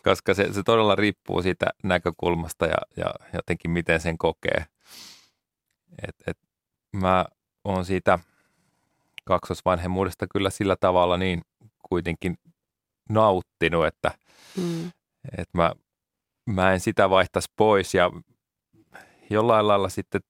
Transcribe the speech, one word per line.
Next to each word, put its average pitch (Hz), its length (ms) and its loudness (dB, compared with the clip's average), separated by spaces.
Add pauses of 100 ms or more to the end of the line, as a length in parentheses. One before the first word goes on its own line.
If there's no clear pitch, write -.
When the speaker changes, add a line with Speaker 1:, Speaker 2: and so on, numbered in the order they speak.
Speaker 1:
koska 95 300 0
se, 95 180 -2
se 101 100 -6
todella 110 340 2
riippuu 98 460 -2
siitä 92 240 -2 (160)
näkökulmasta 85 840 -2
ja, 80 100 -2 (200)
ja - 100 -4 (260)
jotenkin 85 380 -6
miten 85 300 0
sen 82 180 -4
kokee. - 460 -4 (1400)
Et, - 60 -14 (120)
et 90 120 -10 (580)
mä 92 280 2 (400)
oon 92 200 -2
siitä 92 340 0 (1080)
kaksosvanhemmuudesta 92 1080 -2
kyllä 98 180 -2
sillä 95 300 0
tavalla 90 360 2
niin 90 260 -2 (460)
kuitenkin 85 500 -4 (680)
nauttinut, 90 800 2
että - 240 -4 (460)
Speaker 2:
Mm. 170 300 -6 (520)
Speaker 1:
et 92 140 -10
mä, 85 200 2 (760)
mä 95 260 2
en 92 80 0
sitä 101 300 2
vaihtaisi 92 460 2
pois 104 380 2
ja 90 160 4 (1200)
jollain 107 380 4
lailla 101 200 2
sitten 98 420 -6